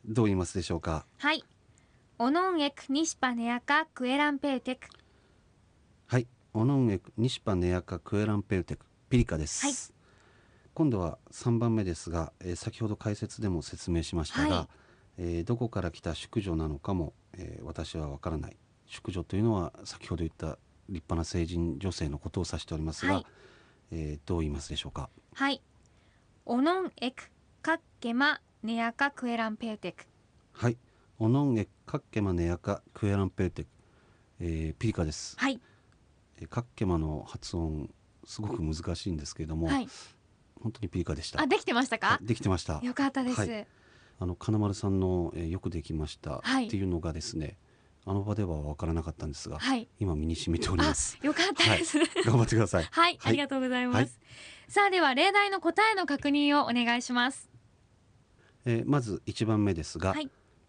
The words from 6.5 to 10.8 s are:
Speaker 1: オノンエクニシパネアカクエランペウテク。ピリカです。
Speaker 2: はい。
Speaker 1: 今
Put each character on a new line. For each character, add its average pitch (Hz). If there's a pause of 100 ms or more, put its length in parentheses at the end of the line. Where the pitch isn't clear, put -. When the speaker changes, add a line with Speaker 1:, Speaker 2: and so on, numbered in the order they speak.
Speaker 1:
オ 110
ノ 139
ン 120
エ 95
ク -
ニ 120
シ -
パ 104
ネ 90
ア 90
カ 87
ク -
エ 107
ラ 107
ン 101
ペ 98
ウ 87
テ -
ク。 - (240)
ピ 127
リ 117
カ 80
で 76
す。 -
Speaker 2:
は 285
い。 - (1000)
Speaker 1:
今 156